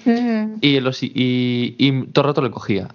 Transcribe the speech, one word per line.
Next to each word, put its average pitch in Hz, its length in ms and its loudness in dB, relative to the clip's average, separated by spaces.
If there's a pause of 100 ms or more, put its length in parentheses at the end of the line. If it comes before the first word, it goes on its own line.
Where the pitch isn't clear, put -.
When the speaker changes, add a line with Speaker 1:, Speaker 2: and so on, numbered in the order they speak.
Speaker 1:
Ujú. 226 560 0
Speaker 2:
y - 180 4
los, 127 240 -2
y, 120 80 -6 (680)
y 135 300 2
todo 139 160 2
el 139 60 2
rato 151 120 0
le 123 100 0
cogía, 95 440 -4